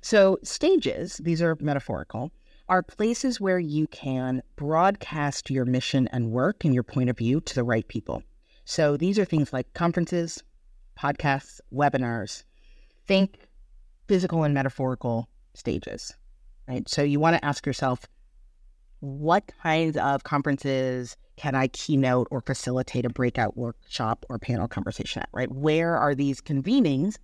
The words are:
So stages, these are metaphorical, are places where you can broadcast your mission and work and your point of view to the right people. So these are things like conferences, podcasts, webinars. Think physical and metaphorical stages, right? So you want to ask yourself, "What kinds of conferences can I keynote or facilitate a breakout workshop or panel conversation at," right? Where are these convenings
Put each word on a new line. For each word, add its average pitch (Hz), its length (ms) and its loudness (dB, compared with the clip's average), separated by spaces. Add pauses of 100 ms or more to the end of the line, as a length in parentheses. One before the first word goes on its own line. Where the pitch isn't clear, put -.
So 190 420 6
stages, - 760 0
these 160 240 0
are 160 180 2
metaphorical, 139 720 -4 (380)
are 185 140 2
places 233 580 -2
where 190 180 2
you 151 300 0
can 131 540 -4 (140)
broadcast 156 960 0
your 131 140 2
mission 127 480 2
and 117 180 -2
work 127 340 0
and 147 80 4
your 123 100 2
point 127 280 0
of 120 80 -2
view 123 240 2
to - 120 -10
the 123 100 0
right 117 240 0
people. - 340 -8 (420)
So 147 320 2
these 185 220 2
are 202 60 4
things 156 280 0
like 127 220 -6
conferences, 170 680 -2 (560)
podcasts, 143 600 -2 (140)
webinars. 127 680 0 (640)
Think 190 320 2 (680)
physical 175 380 2
and 147 100 2
metaphorical 131 760 -2 (260)
stages, - 600 -6 (540)
right? 127 200 -6
So - 140 0
you 143 180 2
want 165 160 4
to - 80 -2
ask 143 220 -4
yourself, 139 400 -2 (960)
"What 147 500 0 (120)
kinds 160 340 0
of 139 280 0
conferences 131 920 -2 (200)
can 143 180 -4
I 131 140 2
keynote 127 640 2
or 131 120 -4
facilitate 127 640 -2
a 120 40 -2
breakout 120 460 0
workshop 117 720 -6
or 120 100 -6
panel 113 300 -2
conversation - 540 -6
at," - 100 -8
right? 127 180 -4
Where 156 460 0
are 143 180 2
these 139 280 -2
convenings 160 800 2